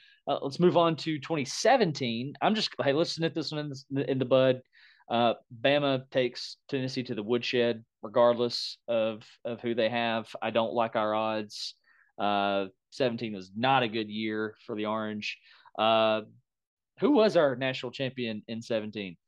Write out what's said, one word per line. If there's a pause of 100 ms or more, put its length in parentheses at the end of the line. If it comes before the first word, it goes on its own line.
(280)
uh,
let's
move
on
to
twenty
seventeen.
I'm
just, (160)
hey,
let's
nip
this
one
in (180)
the,
in
the
bud. (500)
Uh, (260)
Bama
takes (100)
Tennessee
to
the
woodshed, (200)
regardless (100)
of, (220)
of
who
they
have. (120)
I
don't
like
our
odds. (440)
Uh, (240)
seventeen
was
not
a
good
year (120)
for
the
Orange. (400)
Uh, (800)
who
was
our
national
champion
in
seventeen? (120)